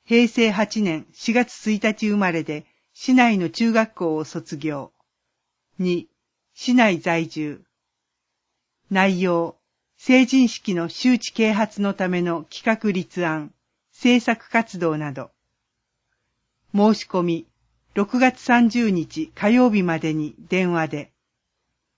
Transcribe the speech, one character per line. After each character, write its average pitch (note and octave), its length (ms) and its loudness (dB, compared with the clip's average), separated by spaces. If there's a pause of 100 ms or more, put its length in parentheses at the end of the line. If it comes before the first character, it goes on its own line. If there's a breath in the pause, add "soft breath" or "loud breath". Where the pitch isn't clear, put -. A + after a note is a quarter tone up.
平 A#3 240 4
成 A3+ 200 0
八 G#3+ 320 -2
年 D#3+ 300 -4
四 - 220 -6
月 A#3+ 180 -2 (180)
一 G#3+ 140 -2
日 G#3+ 240 -2
生 G#3 80 0
ま G3 160 0
れ D#3+ 120 -2
で、 D3+ 220 -10 (280)
市 - 200 -2
内 A#3+ 240 4
の E3+ 120 -2
中 A3+ 240 0
学 A3 200 0
校 D#3+ 220 -4
を D#3 80 -4
卒 D#3+ 320 -12
業。 C#3+ 380 -10 (840)
二、 F3+ 300 -4 (460)
市 - 200 -2
内 G#3+ 280 4
在 E3 260 -2
住。 D3+ 380 -10 (1200)
内 F#3+ 320 0
容、 E3+ 360 -2 (400)
成 B3+ 280 4
人 B3+ 220 4
式 - 260 -6
の E3+ 140 -4
周 B3 300 0
知 - 160 -12
啓 A3 180 0
発 G#3+ 300 -2
の G3 120 -2
た F#3+ 140 -4
め F3+ 140 -2
の E3+ 240 -4
企 - 380 -4
画 G#3 100 0
立 F3 320 -6
案、 D#3 280 -6 (380)
制 B3 300 2
作 A#3 280 -4
活 A3+ 300 -2
動 D#3+ 180 -2
な D3+ 140 -8
ど。 C3 200 -14 (1400)
申 G3+ 220 4
し - 120 -8
込 F3+ 160 -2
み、 E3+ 240 -4 (460)
六 G3+ 260 -2
月 B3+ 200 2
三 A#3+ 300 2
十 A#3 200 0
日 D#3+ 460 -6
火 G#3 140 -2
曜 B3 200 4
日 G#3 140 2
ま E3 160 -2
で D#3 140 -4
に D3+ 200 -6 (140)
電 F3+ 240 0
話 D#3+ 160 -2
で。 D3 240 -12 (880)